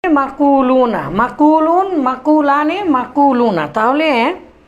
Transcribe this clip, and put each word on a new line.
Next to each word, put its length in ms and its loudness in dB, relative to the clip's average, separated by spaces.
মাকুলুনা, 1000 0
মাকুলুন, 880 0
মাকুলানে, 840 0
মাকুলুনা। 840 0
তাহলে 680 0